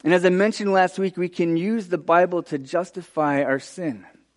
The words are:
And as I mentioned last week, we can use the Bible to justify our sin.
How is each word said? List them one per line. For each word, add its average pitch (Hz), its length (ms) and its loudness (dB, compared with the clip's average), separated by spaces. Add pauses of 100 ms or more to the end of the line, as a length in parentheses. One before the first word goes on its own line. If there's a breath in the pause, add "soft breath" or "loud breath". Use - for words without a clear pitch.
And 160 100 4
as 180 100 4
I 185 60 4
mentioned 202 420 0
last 185 260 2
week, 190 180 -2
we 175 120 -2
can 170 280 -2
use 202 320 -2
the 175 100 -2
Bible 175 460 2
to 151 140 -6
justify 147 840 -2
our 135 160 0
sin. 131 480 -10 (300)